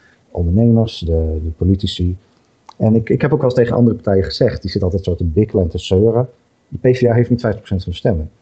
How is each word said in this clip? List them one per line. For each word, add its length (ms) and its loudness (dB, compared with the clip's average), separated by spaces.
ondernemers, 680 2
de, 460 -2
de 120 -6
politici. 600 0
En 180 2
ik, 140 0
ik 120 0
heb 120 0
ook 80 2
wel 100 0
eens 80 0
tegen 180 2
andere 180 4
partijen 300 0
gezegd, 380 -2
die 80 -8
zitten 200 -2
altijd 140 -4
zo 100 -2
te 100 -4
bikkelen 400 0
en 60 -2
te 80 -8
zeuren. 500 0
De 220 0
P 60 2
V 60 -2
A 100 4
heeft 180 2
niet 100 2
vijftig 220 -4
procent 200 -6
van 100 -8
de 60 -10
stemmen. 320 -4